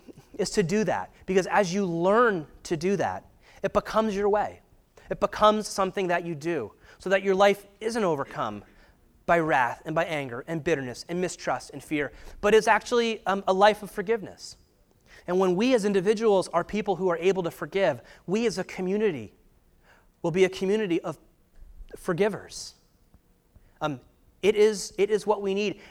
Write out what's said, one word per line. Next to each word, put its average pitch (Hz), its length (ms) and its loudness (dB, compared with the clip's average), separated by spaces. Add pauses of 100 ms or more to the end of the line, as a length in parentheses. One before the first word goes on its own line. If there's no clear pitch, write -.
(380)
is 185 140 -2
to 214 120 2
do 196 220 0
that, 107 260 -4 (140)
because 190 220 2
as 180 260 2
you 202 120 0
learn 185 640 2 (160)
to 180 140 -4
do 185 180 0
that, 98 300 -4 (380)
it 190 100 -2
becomes 208 420 0
your 202 140 0
way. 190 320 -2 (480)
It 185 100 -6
becomes 214 480 2
something 190 400 -2
that 175 180 0
you 170 100 -4
do, 143 360 -4 (280)
so - 100 -8
that 190 120 2
your 196 140 2
life 202 300 4 (140)
isn't 226 240 -2
overcome 135 600 -4 (640)
by 170 140 4
wrath 165 460 0
and 160 80 -8
by 165 120 0
anger 139 420 -6
and 165 160 -6
bitterness 135 460 -2
and 170 100 -4
mistrust 160 520 -4
and 139 120 -14
fear, 147 280 -4 (280)
but 208 140 2
it's 220 140 6
actually, 226 580 0
um, 196 220 -2
a 190 60 4
life 202 300 4
of 190 80 -14
forgiveness. 190 640 -6 (720)
And 180 120 0
when 185 160 2
we 240 200 2
as 196 100 0
individuals 202 640 2
are 170 140 0
people 208 320 -2
who 185 140 0
are 170 80 0
able 180 260 2
to 170 80 -4
forgive, 165 500 -2 (240)
we 220 200 0
as 180 120 0
a 185 60 -4
community 185 680 -4 (880)
will 170 100 -2
be 185 140 4
a 180 40 2
community 190 520 0
of 165 160 -8 (800)
forgivers. 185 800 -4 (1080)
Um, 147 180 -4 (420)
it 208 140 2
is, 208 420 2
it 202 140 2
is 208 160 -2
what 202 140 0
we 196 120 -2
need, 202 260 -2 (120)